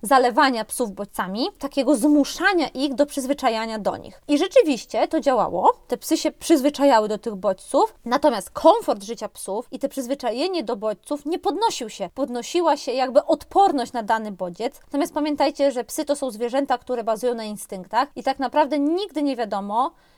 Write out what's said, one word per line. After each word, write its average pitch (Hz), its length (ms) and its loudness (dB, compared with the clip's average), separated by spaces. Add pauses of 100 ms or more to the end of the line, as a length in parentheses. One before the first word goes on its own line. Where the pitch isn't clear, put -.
zalewania 247 600 4
psów 220 280 -6
bodźcami, 202 560 -6 (100)
takiego 269 380 0
zmuszania 294 720 2
ich 277 260 -4
do 285 120 2
przyzwyczajania 226 720 -2
do 190 180 -2
nich. - 320 -18
I 294 100 4
rzeczywiście 311 720 2
to 320 120 -2
działało, 220 520 2 (160)
te 247 80 -2
psy - 200 -2
się 320 140 -2
przyzwyczajały 277 800 2
do 208 100 -4
tych 214 160 -8
bodźców, 202 600 0 (100)
natomiast 247 460 0
komfort 311 520 4
życia 214 260 -10
psów 208 440 -8
i 254 60 -10
te 269 100 -4
przyzwyczajenie 277 760 -4
do 226 140 -6
bodźców 214 500 -6
nie 277 120 -2
podnosił 311 520 -2
się. 180 240 -10
Podnosiła 285 640 0
się - 160 -6
jakby 254 320 2
odporność 320 680 2
na 233 100 -4
dany 214 300 -2
bodziec. 185 480 -8
Natomiast - 340 -4
pamiętajcie, 294 580 0
że 233 120 -4
psy 311 200 -6
to 294 120 0
są 262 140 -4
zwierzęta, 240 480 -2
które 240 260 -6
bazują 226 300 0
na 226 100 -8
instynktach 214 720 -4
i 294 60 -10
tak - 160 -2
naprawdę 285 400 2
nigdy 320 440 0
nie 277 140 0
wiadomo, 214 540 -2 (280)